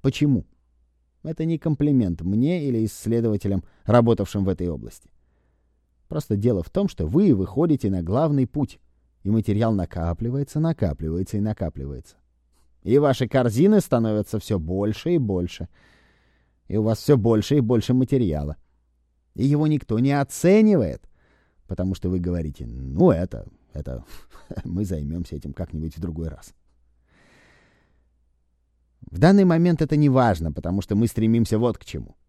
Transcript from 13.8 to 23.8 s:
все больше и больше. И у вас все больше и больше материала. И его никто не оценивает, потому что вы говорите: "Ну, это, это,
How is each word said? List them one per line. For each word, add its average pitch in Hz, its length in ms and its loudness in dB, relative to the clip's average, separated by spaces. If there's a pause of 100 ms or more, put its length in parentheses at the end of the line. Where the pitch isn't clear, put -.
все 98 200 -2
больше 101 560 -2
и - 20 2
больше. 95 520 -4 (960)
И - 100 -6
у 110 60 0
вас 110 160 0
все 147 180 4
больше 113 400 2
и 139 40 4
больше 117 320 0
материала. 95 640 0 (760)
И 123 100 -2
его 147 220 0
никто 131 320 -2
не 135 120 2
оценивает, 170 1000 2 (580)
потому 95 280 -4
что 92 140 -6
вы 92 100 -2
говорите: 85 460 -6
"Ну, 65 460 2
это, 82 360 -4 (260)
это, 65 300 -10 (460)